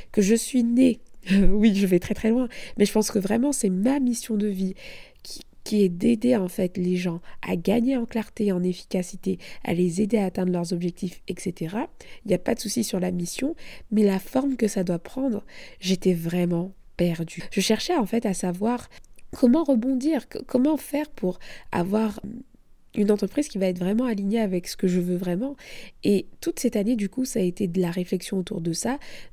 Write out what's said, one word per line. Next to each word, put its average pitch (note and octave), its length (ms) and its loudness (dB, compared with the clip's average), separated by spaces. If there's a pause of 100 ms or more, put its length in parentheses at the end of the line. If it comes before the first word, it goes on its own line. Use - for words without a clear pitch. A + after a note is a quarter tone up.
(100)
que - 100 2
je G3+ 140 6
suis A#3 300 2
née. A#3+ 340 6 (280)
<laughs> F#3 40 0 (180)
Oui, G#3 280 8
je G3 100 4
vais F3+ 140 4
très, - 140 -4
très - 160 0
loin, A#3+ 180 2 (280)
mais G#3 100 6
je - 60 0
pense G#3+ 200 2
que G#3 80 2
vraiment, A#3 320 2
c'est A3 180 0
ma A3+ 300 2
mission A#3+ 360 0
de G#3 120 0
vie F#3+ 260 -2 (480)
qui, - 200 -14 (200)
qui G#3 220 4
est F#3 60 4
d'aider, A3+ 440 2
en F#3+ 140 2
fait, F3+ 280 -2
les F3+ 200 0
gens F3 240 -2 (280)
à F#3 60 -2
gagner A3+ 420 2
en A#3+ 80 -2
clarté, G#3+ 460 -2
en F3+ 140 0
efficacité, F3+ 720 -4 (240)
à - 120 -2
les F3 260 2
aider G#3+ 160 2
à G#3 80 2
atteindre F#3 260 0
leurs F3 220 -2
objectifs, F3 560 -4
et F3 100 -6
cetera. F#3 500 -6 (360)
Il G#3+ 60 -6
n'y G#3 40 4
a F3 60 2
pas A#3 160 0
de - 40 -6
souci A3 220 -2
sur G3+ 160 -4
la F3+ 140 0
mission, F3+ 420 -4 (380)
mais G#3+ 100 4
la G3 160 4
forme C4 380 -2
que A3+ 100 2
ça G3+ 160 0
doit F3 160 0
prendre, C4 460 -4 (340)
j'étais F#3 360 2
vraiment F3 580 -2 (240)
perdue. E3+ 560 -2
Je - 80 0
cherchais, A3 340 2
en C4 120 2
fait, A#3 200 0
à G3 80 0
savoir G3+ 540 -2 (460)
comment C4+ 300 2
rebondir, C4 580 0 (100)
c-, - 140 -12
comment C#4 300 0
faire C#4+ 340 -6
pour - 300 -6 (320)
avoir G#3 480 -2 (720)
une G#3 160 2
entreprise G#3 380 0
qui - 100 -6
va F#3+ 80 2
être F3+ 140 -2
vraiment G#3 240 0
alignée G#3+ 360 0
avec F#3 280 -2
ce - 80 -10
que - 100 0
je F3+ 140 2
veux F3+ 160 0
vraiment. F#3+ 400 -4 (480)
Et G3+ 200 4 (160)
toute - 180 -4
cette A3+ 180 0
année, G#3+ 200 0
du G3+ 140 -2
coup, B3+ 160 -4
ça A#3 140 -2
a - 20 2
été F3+ 240 0
de F3 120 -2
la F3 120 2
réflexion F#3 480 -4
autour F3 240 -6
de E3 100 -2
ça, A#3+ 260 -2 (340)